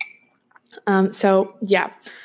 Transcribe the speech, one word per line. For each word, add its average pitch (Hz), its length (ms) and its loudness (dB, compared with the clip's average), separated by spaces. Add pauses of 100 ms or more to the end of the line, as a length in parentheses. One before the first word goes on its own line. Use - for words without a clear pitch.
(880)
Um, 190 260 2
so, 196 480 0
yeah. 190 320 -2 (320)